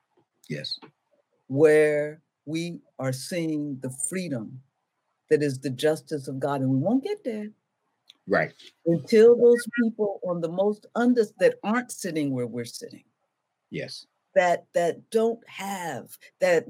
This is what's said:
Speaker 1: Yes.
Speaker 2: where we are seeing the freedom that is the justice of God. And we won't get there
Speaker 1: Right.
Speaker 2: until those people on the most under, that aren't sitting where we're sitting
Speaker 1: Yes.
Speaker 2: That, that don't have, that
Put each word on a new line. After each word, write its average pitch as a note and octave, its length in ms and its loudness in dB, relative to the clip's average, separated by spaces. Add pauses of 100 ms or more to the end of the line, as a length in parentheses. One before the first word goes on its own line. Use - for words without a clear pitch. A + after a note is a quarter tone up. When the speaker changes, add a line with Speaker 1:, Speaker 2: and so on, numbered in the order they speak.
(500)
Speaker 1:
Yes. - 300 -10 (680)
Speaker 2:
where D3+ 760 4 (240)
we E3 340 -6 (180)
are C3 160 -4
seeing D3+ 680 -6
the C3 100 -8 (180)
freedom D3+ 520 -8 (680)
that D3 140 4
is C3+ 160 -2
the C#3+ 100 -8
justice D3+ 580 -2
of C3+ 120 -8
God. C#3 220 -4
And C3 100 0
we C3+ 60 2
won't G#3+ 260 0
get G#4 200 -8
there G#3+ 260 -8 (760)
Speaker 1:
Right. E2 240 0 (360)
Speaker 2:
until A3 480 6
those A#3+ 280 6 (200)
people G#3+ 440 -2
on F3 140 -2
the D#3+ 80 -2
most G3 460 -2
under, A#3+ 300 2 (140)
that F3 240 4
aren't A#3+ 280 -2
sitting D#3 400 -4
where B2 160 -4
we're A#2 180 -8
sitting - 380 -16 (680)
Speaker 1:
Yes. - 340 -10 (300)
Speaker 2:
That, F3+ 380 2
that E3+ 360 -2
don't A3+ 300 0 (100)
have, F3+ 680 -10 (240)
that E3+ 280 2